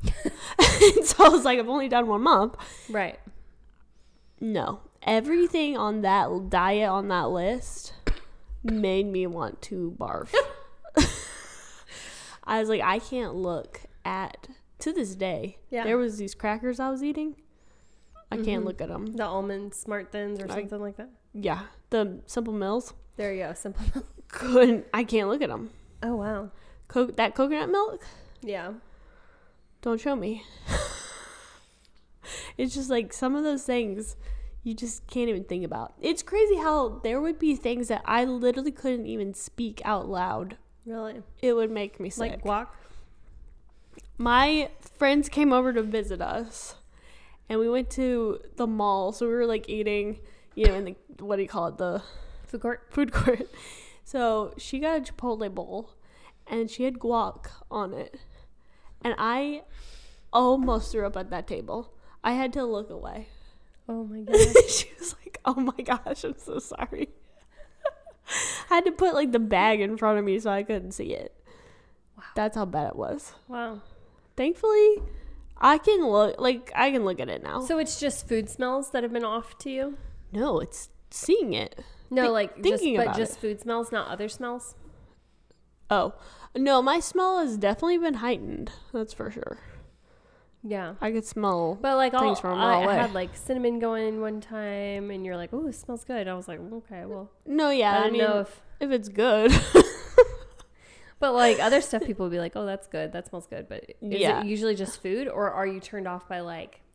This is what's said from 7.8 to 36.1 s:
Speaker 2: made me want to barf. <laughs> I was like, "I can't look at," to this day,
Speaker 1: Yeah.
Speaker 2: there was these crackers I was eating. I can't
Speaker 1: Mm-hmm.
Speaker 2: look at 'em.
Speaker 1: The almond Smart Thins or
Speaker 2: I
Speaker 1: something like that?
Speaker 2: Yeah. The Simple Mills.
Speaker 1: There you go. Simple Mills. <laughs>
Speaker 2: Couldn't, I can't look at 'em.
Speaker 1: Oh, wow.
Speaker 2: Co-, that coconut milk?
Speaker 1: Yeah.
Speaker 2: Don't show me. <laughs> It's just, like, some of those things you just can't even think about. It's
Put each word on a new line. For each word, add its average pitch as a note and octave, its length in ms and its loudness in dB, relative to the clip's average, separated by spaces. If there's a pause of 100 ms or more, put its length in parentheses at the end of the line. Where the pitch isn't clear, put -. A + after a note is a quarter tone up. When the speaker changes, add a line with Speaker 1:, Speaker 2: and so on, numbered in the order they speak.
Speaker 2:
made G#3 440 0
me F#3 200 -2
want E3 360 -6
to F3+ 360 -6
barf. - 340 -6 (640)
<laughs> - 180 6 (1300)
I A3 140 0
was A3 100 0
like, A3 120 2
"I F#3+ 180 2
can't A#3 360 -6
look F3 460 -6 (240)
at," F#3 420 -8 (320)
to D#4 140 -4
this A3 220 -4
day, F#3 420 -4 (120)
Speaker 1:
Yeah. A#3 140 -4
Speaker 2:
there A3 140 2
was A#3 200 -2
these G3 180 -8
crackers A3+ 440 -4
I C4 100 -2
was C4+ 140 -6
eating. D4+ 320 -4 (960)
I G#3+ 60 -6
can't A3 100 -4
Speaker 1:
Mm-hmm. G#3+ 200 -2
Speaker 2:
look F#3 140 -6
at E3 100 -8
'em. F3 220 -8
Speaker 1:
The A3+ 120 -4
almond G3 480 -6
Smart G#3 380 -8
Thins G#3 300 -6
or G3 40 -10
Speaker 2:
I - 160 -8
Speaker 1:
something G3+ 200 -8
like G3+ 160 -10
that? A#3+ 120 -14 (240)
Speaker 2:
Yeah. F#3+ 300 -4 (260)
The G#3 360 -2
Simple A3+ 280 -6
Mills. G#3+ 400 -4 (220)
Speaker 1:
There G#3 180 -4
you F#3 100 -6
go. E3 100 -8
Simple - 300 -8 (100)
Mills. - 140 -6 (100)
<laughs> - 100 -20
Speaker 2:
Couldn't, B3 680 6
I A#3+ 100 2
can't G#3+ 260 0
look C#4+ 140 0
at A#3+ 80 0
'em. A3 180 -10 (320)
Speaker 1:
Oh, A#3 140 -4
wow. G#3 340 -6 (380)
Speaker 2:
Co-, B3+ 180 2
that A3+ 300 0
coconut D4 340 0
milk? G4+ 340 0 (380)
Speaker 1:
Yeah. G3 320 -8 (1080)
Speaker 2:
Don't A#3 200 -2
show C#4+ 140 0
me. G#3+ 280 -6 (240)
<laughs> - 60 -4 (1800)
It's B3+ 180 -2
just, C4+ 140 -4
like, A#3+ 240 0
some C4 220 -2
of D4 80 0
those C#4+ 200 -2
things A3 520 -4 (480)
you A3+ 120 -6
just A3+ 320 -10
can't A#3+ 200 -2
even G3 160 -2
think F3+ 220 -6
about. - 340 -8
It's E4+ 240 -2